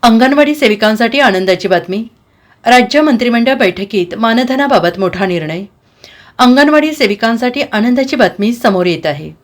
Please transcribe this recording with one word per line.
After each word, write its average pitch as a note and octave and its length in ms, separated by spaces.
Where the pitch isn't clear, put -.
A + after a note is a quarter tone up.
अंगणवाडी C4+ 500
सेविकांसाठी A3 640
आनंदाची F#3 480
बातमी. F#3 400
राज्य B3 340
मंत्रिमंडळ B3 540
बैठकीत F#3+ 600
मानधनाबाबत A#3 840
मोठा F#3+ 280
निर्णय. E3+ 380
अंगणवाडी D4 540
सेविकांसाठी A#3 720
आनंदाची B3 440
बातमी G#3 360
समोर F#3+ 340
येत E3 200
आहे. D#3 260